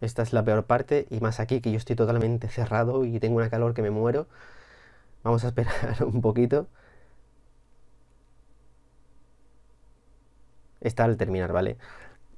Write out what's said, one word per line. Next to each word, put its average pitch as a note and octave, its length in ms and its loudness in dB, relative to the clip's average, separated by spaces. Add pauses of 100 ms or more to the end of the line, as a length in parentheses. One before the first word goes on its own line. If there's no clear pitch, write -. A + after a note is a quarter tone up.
Esta A#2 220 -2
es A2+ 100 -4
la A2+ 100 4
peor G#2+ 220 2
parte, C#3+ 460 2
y A2 80 -4
más A2 200 -2
aquí, A#2 220 0
que A#2 100 0
yo A2 60 0
estoy A#2 180 -4
totalmente A#2 540 0
cerrado A#2 560 0
y A#2 140 -2
tengo A2+ 180 2
una A2+ 140 0
calor A#2 240 0
que A2+ 80 0
me G#2 80 0
muero. A#2+ 340 0 (1000)
Vamos A#2 200 2
a B2 60 -2
esperar - 540 0
<laughs> - 0 -
un A2+ 180 0
poquito. A#2+ 460 2 (4000)
Está A#2 220 -2
al A2+ 140 2
terminar, F#2 360 -2
¿vale? F#2+ 240 -2 (600)